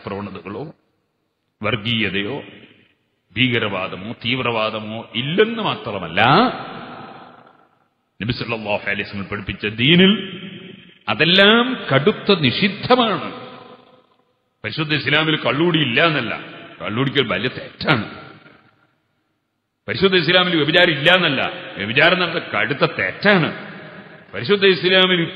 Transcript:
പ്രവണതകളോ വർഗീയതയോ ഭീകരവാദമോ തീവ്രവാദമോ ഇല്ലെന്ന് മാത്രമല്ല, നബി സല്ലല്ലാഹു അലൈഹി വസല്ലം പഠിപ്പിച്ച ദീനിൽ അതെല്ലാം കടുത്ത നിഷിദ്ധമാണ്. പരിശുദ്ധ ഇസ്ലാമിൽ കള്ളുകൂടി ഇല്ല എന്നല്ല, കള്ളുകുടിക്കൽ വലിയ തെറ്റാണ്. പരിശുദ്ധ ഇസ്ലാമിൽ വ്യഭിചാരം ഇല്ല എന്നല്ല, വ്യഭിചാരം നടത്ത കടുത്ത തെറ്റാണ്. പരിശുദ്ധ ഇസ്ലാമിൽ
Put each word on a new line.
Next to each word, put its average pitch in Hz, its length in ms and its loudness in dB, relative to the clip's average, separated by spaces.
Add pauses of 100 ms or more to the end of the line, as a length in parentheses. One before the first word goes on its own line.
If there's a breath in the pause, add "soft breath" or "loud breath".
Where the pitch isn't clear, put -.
പ്രവണതകളോ 101 600 -10 (960)
വർഗീയതയോ 104 760 -4 (1000)
ഭീകരവാദമോ 101 720 -2 (140)
തീവ്രവാദമോ 110 760 -4 (240)
ഇല്ലെന്ന് 214 460 0
മാത്രമല്ല, 98 520 -4 (2000)
നബി 107 120 -2 (100)
സല്ലല്ലാഹു 110 480 -4
അലൈഹി 101 180 -4
വസല്ലം 98 240 -10
പഠിപ്പിച്ച 104 320 -8 (180)
ദീനിൽ 175 300 8 (1000)
അതെല്ലാം 196 520 6 (260)
കടുത്ത 143 380 2 (180)
നിഷിദ്ധമാണ്. 196 800 0 (1400)
പരിശുദ്ധ 151 360 -4
ഇസ്ലാമിൽ 156 360 2 (100)
കള്ളുകൂടി 160 420 2
ഇല്ല 120 100 2 (120)
എന്നല്ല, 120 220 -2 (500)
കള്ളുകുടിക്കൽ 120 440 0
വലിയ 101 220 -2
തെറ്റാണ്. - 560 -4 (1800)
പരിശുദ്ധ 185 280 2
ഇസ്ലാമിൽ 180 400 2
വ്യഭിചാരം 170 340 4
ഇല്ല 147 200 2
എന്നല്ല, 151 400 2 (260)
വ്യഭിചാരം 143 440 2
നടത്ത 160 360 -4
കടുത്ത 110 220 -2
തെറ്റാണ്. 143 760 2 (840)
പരിശുദ്ധ 185 320 0
ഇസ്ലാമിൽ 185 680 4